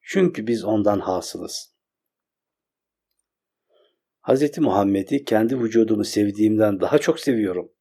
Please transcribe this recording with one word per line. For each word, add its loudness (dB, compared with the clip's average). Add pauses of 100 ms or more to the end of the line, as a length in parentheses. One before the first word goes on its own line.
Çünkü 0
biz -2
ondan 2
hasılız. -8 (2500)
Hazreti 0
Muhammed'i 0
kendi 0
vücudumu 2
sevdiğimden 0
daha 2
çok 0
seviyorum. -2